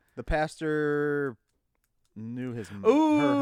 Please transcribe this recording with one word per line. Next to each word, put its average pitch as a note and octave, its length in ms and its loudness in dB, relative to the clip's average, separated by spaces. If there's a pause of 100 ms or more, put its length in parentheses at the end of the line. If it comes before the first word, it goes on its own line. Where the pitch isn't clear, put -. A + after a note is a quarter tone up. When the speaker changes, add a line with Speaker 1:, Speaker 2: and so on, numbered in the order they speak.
(160)
Speaker 1:
the B2 80 -12
pastor D3 1120 -2 (760)
knew A#2+ 380 -8
his A2 180 -10
m-, G3+ 160 -12
Speaker 2:
Ooh, D4+ 320 6
Speaker 1:
her, C#4+ 220 2